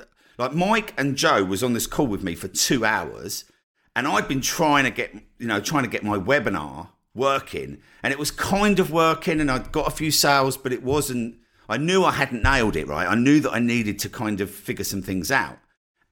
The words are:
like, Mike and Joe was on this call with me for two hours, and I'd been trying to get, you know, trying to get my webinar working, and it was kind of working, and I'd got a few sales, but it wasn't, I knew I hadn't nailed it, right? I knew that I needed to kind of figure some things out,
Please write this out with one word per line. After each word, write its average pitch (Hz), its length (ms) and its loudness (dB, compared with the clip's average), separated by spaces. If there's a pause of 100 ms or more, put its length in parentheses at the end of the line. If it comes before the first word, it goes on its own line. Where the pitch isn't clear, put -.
(360)
like, 127 160 -2
Mike 208 460 0
and 135 180 0
Joe 139 280 4
was 95 180 -2
on 127 100 2
this 113 140 0
call 147 220 0
with 95 160 -4
me 87 100 -4
for 95 140 -10
two 120 360 0
hours, 87 600 -4 (500)
and 127 140 0
I'd 202 200 0
been 135 120 -2
trying 143 440 2
to 120 60 0
get, 113 240 -8 (240)
you 117 80 -10
know, 104 140 0
trying 139 240 -2
to 107 60 -4
get 92 120 -4
my 104 160 -2
webinar 90 680 -2 (260)
working, 107 640 -4 (240)
and 127 100 -2
it 139 60 -4
was 151 120 -4
kind 202 480 2
of 151 120 2
working, 160 500 2
and 143 100 0
I'd 127 220 -4
got 156 160 -2
a 147 40 -4
few 156 180 -2
sales, 139 460 4
but 127 160 -6
it 117 100 -4
wasn't, 123 540 -2 (320)
I 107 80 -2
knew 175 280 4
I 147 80 4
hadn't 120 300 -2
nailed 117 340 4
it, 73 100 -4
right? 78 220 -2
I 101 60 2
knew 139 260 6
that 123 120 -2
I 110 60 -2
needed 117 420 0
to 101 80 -6
kind 107 320 -6
of 98 100 -2
figure 98 340 -8
some 98 180 -6
things 92 280 -4
out, 90 280 0 (540)